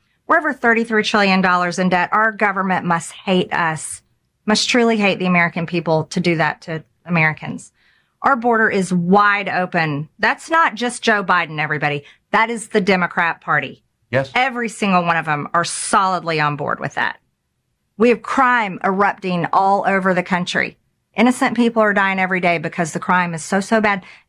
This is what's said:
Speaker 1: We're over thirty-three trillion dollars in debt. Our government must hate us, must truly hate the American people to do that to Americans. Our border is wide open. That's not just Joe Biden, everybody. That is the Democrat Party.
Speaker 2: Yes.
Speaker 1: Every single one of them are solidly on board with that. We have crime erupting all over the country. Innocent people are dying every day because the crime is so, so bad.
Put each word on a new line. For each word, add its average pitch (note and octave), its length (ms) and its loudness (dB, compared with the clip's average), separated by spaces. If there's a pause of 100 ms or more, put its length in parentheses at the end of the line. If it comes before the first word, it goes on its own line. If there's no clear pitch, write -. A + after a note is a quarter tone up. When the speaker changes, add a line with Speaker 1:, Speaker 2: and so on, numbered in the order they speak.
(260)
Speaker 1:
We're C#4+ 140 2
over C4 140 -2
thirty-three A3+ 500 2
trillion G3 380 2
dollars F3+ 360 2
in F#3 120 2
debt. F3 220 2
Our A3 200 2
government F#3+ 520 -2
must E3+ 280 -2
hate - 420 -2
us, D#3 480 -4 (460)
must G#3+ 200 0
truly A#3 300 2
hate G3+ 220 0
the F#3 80 -2
American E3+ 400 0
people D#3+ 380 0
to - 140 -4
do E3+ 180 2
that D3+ 240 -2
to D#3+ 220 -10 (220)
Americans. D#3 680 -2 (520)
Our C4+ 120 4
border A3+ 360 2
is F#3 200 -2
wide G3 580 2
open. D#3+ 680 -2
That's A#3+ 320 -2
not D#4+ 240 2
just A#3 300 -6
Joe G#3 200 2
Biden, E3+ 360 0
everybody. D3 460 -4 (260)
That A3 180 2
is A#3 200 -8
the G#3+ 120 0
Democrat F3+ 580 0
Party. C#3+ 440 -4 (260)
Speaker 2:
Yes. C3 240 -2
Speaker 1:
Every A#3+ 340 -2
single F#3 360 0
one E3+ 120 2
of D#3+ 100 -2
them D3+ 280 -2
are E3+ 100 2
solidly E3+ 760 0
on D3 160 0
board C#3+ 240 -4
with C#3+ 160 -8
that. - 240 -4 (760)
We A3+ 120 4
have A3+ 140 0
crime A#3+ 600 0
erupting F#3 720 0
all G3 340 2
over F#3+ 260 2
the F3+ 80 2
country. F3 560 -4 (360)
Innocent B3 420 2
people A#3 260 2
are G#3 120 2
dying F#3+ 260 0
every F#3 220 0
day F3 160 2
because E3 340 -4
the - 80 -8
crime F3+ 340 0
is D#3+ 80 -8
so, G3 200 -2
so A3 180 0
bad. G#3 240 0 (240)